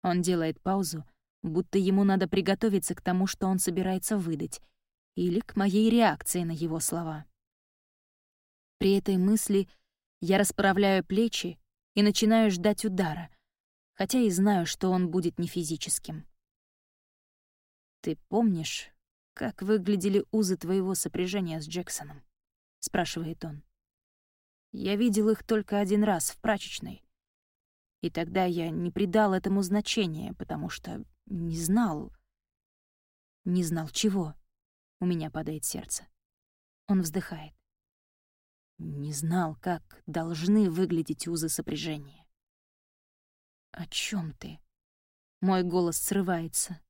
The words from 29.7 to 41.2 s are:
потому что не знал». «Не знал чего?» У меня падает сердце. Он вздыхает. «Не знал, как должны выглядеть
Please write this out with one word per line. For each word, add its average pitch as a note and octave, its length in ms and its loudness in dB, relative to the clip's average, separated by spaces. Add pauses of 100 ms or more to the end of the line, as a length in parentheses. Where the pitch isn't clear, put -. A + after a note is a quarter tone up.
потому - 360 -8
что - 340 -10 (240)
не E3+ 280 -4
знал». E3+ 560 0 (1300)
«Не F3+ 180 2
знал D#3+ 260 -2
чего?» F#3+ 440 0 (640)
У F3+ 60 -2
меня E3 240 0
падает D#3 360 -6
сердце. - 420 -8 (800)
Он F#3+ 140 2
вздыхает. D#3 520 -6 (1300)
«Не D3+ 340 -8
знал, D#3+ 480 -2
как - 460 -8
должны E3+ 640 2
выглядеть E3 560 -2